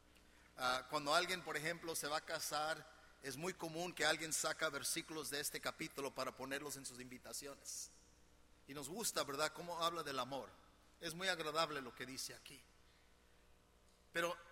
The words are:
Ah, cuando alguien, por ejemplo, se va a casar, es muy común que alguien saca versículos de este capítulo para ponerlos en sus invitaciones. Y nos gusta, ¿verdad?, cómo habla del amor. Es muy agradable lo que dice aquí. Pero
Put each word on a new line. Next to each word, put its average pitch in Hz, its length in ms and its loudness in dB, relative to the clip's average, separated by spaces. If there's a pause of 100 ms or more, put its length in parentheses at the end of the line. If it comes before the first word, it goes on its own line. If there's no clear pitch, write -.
(580)
Ah, 127 320 4
cuando 147 240 2
alguien, 175 300 4
por 156 120 -2
ejemplo, 165 400 0
se 147 120 -2
va 151 100 2
a 156 80 -2
casar, 151 600 0 (360)
es 135 160 -4
muy 175 160 -2
común 165 400 -2
que 151 120 4
alguien 156 280 4
saca 156 360 2
versículos 147 600 -2
de 143 100 0
este 147 220 -2
capítulo 135 520 -2
para 131 220 -2
ponerlos 135 420 -4
en 135 80 -10
sus 123 140 -10
invitaciones. 127 920 -8 (760)
Y 139 60 -8
nos 139 160 -6
gusta, 180 340 2
¿verdad?, 139 300 2
cómo 170 280 -4
habla 170 220 4
del 135 160 -2
amor. 123 300 -2 (500)
Es 165 140 -4
muy 180 140 -2
agradable 156 540 2
lo 123 140 -8
que 127 100 -6
dice 127 300 -6
aquí. - 260 -16 (1500)
Pero 170 240 2 (160)